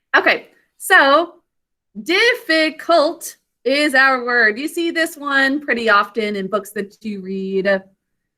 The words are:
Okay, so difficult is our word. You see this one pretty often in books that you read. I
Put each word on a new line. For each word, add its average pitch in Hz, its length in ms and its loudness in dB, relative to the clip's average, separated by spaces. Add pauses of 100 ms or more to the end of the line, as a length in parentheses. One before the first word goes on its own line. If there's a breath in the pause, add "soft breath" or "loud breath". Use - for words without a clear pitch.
(160)
Okay, 233 340 0 (280)
so 320 580 4 (640)
difficult 330 1400 0 (260)
is 285 300 0
our 262 320 2
word. 233 320 2
You 277 100 -6
see 339 240 -4
this 330 260 -4
one 277 420 0
pretty 233 300 -2
often 208 460 0
in 190 120 -6
books 196 240 -6
that 202 320 -10
you 202 180 -10
read. 190 460 -4
I 196 140 2 (560)